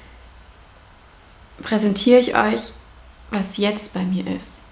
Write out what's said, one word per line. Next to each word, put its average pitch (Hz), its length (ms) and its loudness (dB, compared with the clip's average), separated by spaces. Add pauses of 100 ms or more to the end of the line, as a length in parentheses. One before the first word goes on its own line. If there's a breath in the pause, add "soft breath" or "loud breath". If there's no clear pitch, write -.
(1600 loud breath)
präsentiere 214 580 4
ich 247 160 2
euch, 214 380 0 (560)
was 196 280 -4
jetzt 208 360 -2
bei 185 80 -4
mir 185 240 -2
ist. - 360 -8 (100)